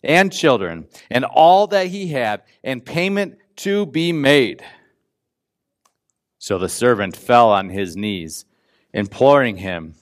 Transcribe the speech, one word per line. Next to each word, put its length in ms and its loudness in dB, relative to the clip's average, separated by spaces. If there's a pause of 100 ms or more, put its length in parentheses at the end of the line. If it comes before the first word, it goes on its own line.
and 300 2
children 560 -2 (220)
and 160 -2
all 400 4
that 220 -2
he 220 -8
had, 340 -4 (200)
and 220 -8
payment 540 -4 (160)
to 320 -2
be 260 -2
made. 500 2 (1700)
So 220 -6
the 100 -4
servant 480 -2
fell 320 4
on 200 2
his 280 -8
knees, 480 -8 (480)
imploring 640 2
him 440 -10